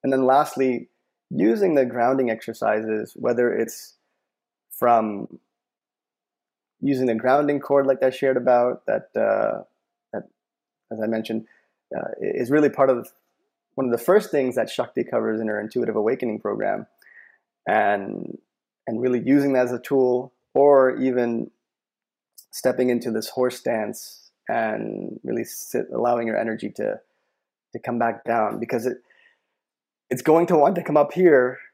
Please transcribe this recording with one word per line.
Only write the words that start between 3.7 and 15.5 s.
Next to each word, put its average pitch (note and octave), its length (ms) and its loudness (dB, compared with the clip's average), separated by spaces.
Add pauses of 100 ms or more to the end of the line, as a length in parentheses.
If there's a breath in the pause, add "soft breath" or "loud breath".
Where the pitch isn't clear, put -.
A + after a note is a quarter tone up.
from A2 680 0 (1400)
using C3 260 0
the A#2 80 2
grounding C#3 460 2
cord C#3+ 260 2
like C3+ 160 2
I C3 80 4
shared C3 260 0
about, B2 500 2
that, A2 280 -2
uh, G#2 480 0 (500)
that, G2+ 160 -10 (640)
as A2 100 -10
I G#2+ 60 -2
mentioned, A2 400 -4 (500 soft breath)
uh, - 120 -6 (120)
is A#2+ 300 -2
really D3 200 4
part C#3 200 2
of A#2+ 220 -2 (640)
one C3+ 120 -4
of A#2+ 60 0
the A#2 120 -2
first G3 260 4
things C3 260 0
that A2 120 -2
Shakti A#2+ 360 -4
covers A2 360 -2
in A2 80 -4
her G#2+ 120 -4